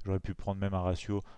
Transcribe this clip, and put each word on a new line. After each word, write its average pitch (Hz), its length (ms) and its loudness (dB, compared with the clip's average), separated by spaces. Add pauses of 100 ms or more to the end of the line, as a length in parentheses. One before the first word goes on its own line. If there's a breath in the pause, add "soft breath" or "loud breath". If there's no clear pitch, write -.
J'aurais 95 160 2
pu 98 140 -2
prendre 98 260 -4
même 98 140 2
un 90 80 2
ratio, 95 400 2 (160 loud breath)